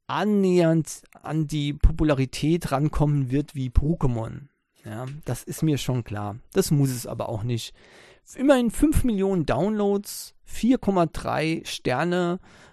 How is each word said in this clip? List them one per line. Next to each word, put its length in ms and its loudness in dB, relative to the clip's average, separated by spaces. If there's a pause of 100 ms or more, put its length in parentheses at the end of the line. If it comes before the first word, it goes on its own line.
annähernd 960 2 (220)
an 240 -4
die 260 -2
Popularität 1000 2
rankommen 600 0
wird 240 -2
wie 140 -4
Pokémon. 800 0 (360)
Ja, 220 -10 (180)
das 180 -6
ist 200 -6
mir 160 2
schon 240 -2
klar. 320 -8 (180)
Das 160 0
muss 220 4
es 160 -8
aber 220 -8
auch 140 -6
nicht. 300 -6 (640)
Immerhin 340 4
fünf 340 4
Millionen 440 0
Downloads, 960 -2
vier 340 0
Komma 300 2
drei 580 -2
Sterne 720 -2 (340)